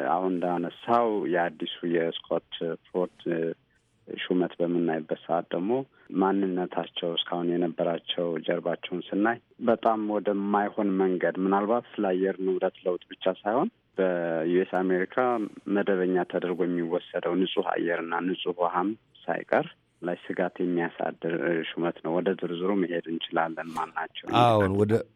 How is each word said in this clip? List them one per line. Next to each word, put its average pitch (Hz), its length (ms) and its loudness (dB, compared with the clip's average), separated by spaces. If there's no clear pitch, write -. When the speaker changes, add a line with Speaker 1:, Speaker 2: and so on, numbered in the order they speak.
Speaker 1:
አሁን 92 240 2
እንዳነሳው 90 760 0
የአዲሱ 85 500 -2
የስኮት 82 600 -2
ፎርድ - 380 -4
ሹመት 90 460 0
በምናይበት 85 680 0
ሰዓት - 280 -2
ደግሞ 87 220 -2
ማንነታቸው 92 960 0
እስካሁን 87 360 -2
የነበራቸው 85 800 0
ጀርባቸውን 85 640 -4
ስናይ 110 360 0
በጣም 113 500 2
ወደማይሆን 101 840 0
መንገድ 87 440 2
ምናልባት 101 480 2
ስለ 104 220 -2
አየር 92 320 0
ንብረት 92 400 0
ለውጥ 90 280 -2
ብቻ - 280 -2
ሳይሆን 135 340 0
በዩኤስ 87 800 2
አሜሪካ 92 440 2
መደበኛ 92 460 2
ተደርጎ 87 360 -2
የሚወሰደው 87 720 -2
ንጹህ 92 340 0
አየርና 85 540 -2
ንጹህ 90 360 -2
ውሃም 90 300 0
ሳይቀር - 460 0
ላይ 87 160 -2
ስጋት 90 380 -4
የሚያሳድር 82 800 -2
ሹመት 82 340 -4
ነው። 82 140 -6
ወደ 90 220 0
ዝርዝሩ 87 400 -4
መሄድ 87 320 0
እንችላለን። 82 600 -4
ማን 80 220 -6
ናቸው? - 360 -10
Speaker 2:
አዎን፣ 110 400 4
ወደ፣ 107 160 4